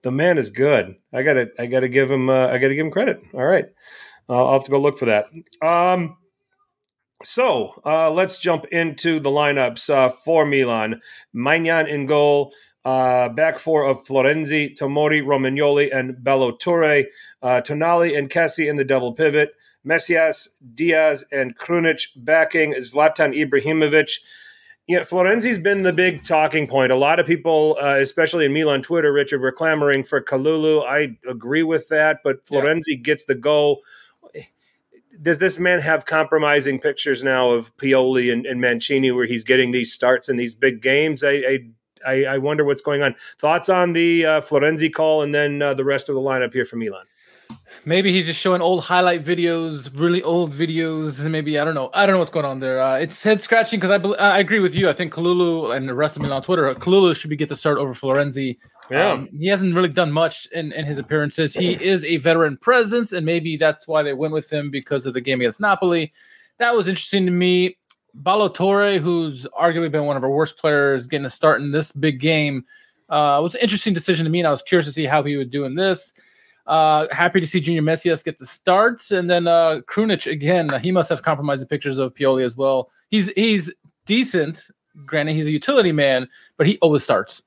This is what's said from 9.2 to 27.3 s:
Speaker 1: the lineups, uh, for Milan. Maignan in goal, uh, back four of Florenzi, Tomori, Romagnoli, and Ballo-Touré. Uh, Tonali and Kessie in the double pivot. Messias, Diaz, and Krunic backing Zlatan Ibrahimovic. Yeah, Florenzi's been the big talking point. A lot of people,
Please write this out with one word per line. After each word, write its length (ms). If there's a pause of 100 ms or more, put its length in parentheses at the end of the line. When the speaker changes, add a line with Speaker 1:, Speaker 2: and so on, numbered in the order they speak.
Speaker 1:
the 100
lineups, 580
uh, 200
for 360
Milan. 560 (340)
Maignan 540
in 180
goal, 460 (320)
uh, 440
back 300
four 260
of 200
Florenzi, 720
Tomori, 460
Romagnoli, 720
and 280
Ballo-Touré. 840 (360)
Uh, 180
Tonali 560
and 140
Kessie 380
in 80
the 80
double 280
pivot. 400 (320)
Messias, 720 (180)
Diaz, 580
and 240
Krunic 600
backing 580
Zlatan 640
Ibrahimovic. 840 (680)
Yeah, 120
Florenzi's 580
been 240
the 100
big 320
talking 420
point. 240
A 60
lot 240
of 60
people, 540